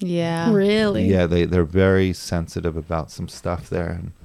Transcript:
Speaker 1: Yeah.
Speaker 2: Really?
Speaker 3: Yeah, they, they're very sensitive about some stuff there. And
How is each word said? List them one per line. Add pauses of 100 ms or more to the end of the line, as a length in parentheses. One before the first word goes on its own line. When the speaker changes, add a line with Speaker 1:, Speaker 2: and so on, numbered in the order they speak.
Speaker 1:
Yeah.
Speaker 2:
Really?
Speaker 3:
Yeah,
they,
they're
very
sensitive
about
some
stuff
there.
And (120)